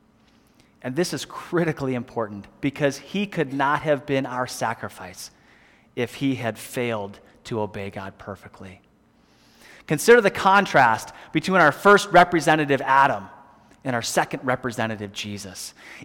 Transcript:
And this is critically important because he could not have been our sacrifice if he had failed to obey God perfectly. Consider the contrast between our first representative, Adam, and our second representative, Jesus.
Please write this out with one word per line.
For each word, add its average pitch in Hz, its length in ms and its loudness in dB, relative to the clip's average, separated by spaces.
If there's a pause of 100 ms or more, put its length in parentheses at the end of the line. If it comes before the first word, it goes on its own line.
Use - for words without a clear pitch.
(840)
And 127 140 -8
this 175 160 -2
is 139 140 -8
critically 151 680 -4
important 107 520 -8 (140)
because 139 380 -2
he 196 280 -6
could 151 260 -6
not 139 300 0
have 143 240 -2
been 135 180 -2
our 123 220 -6
sacrifice 110 840 -10 (640)
if 123 220 -6
he 135 200 -2
had 110 220 -8
failed 107 600 -8 (240)
to 113 160 -6
obey 101 300 -8
God 95 260 -14
perfectly. - 640 -18 (1040)
Consider 233 340 6
the 196 100 2
contrast 165 840 4 (200)
between 180 280 0
our 147 120 6
first 202 400 4
representative, 156 680 4
Adam, 127 480 2 (560)
and 131 100 -4
our 117 80 -4
second - 420 -4
representative, 113 680 -6
Jesus. 101 600 -14 (300)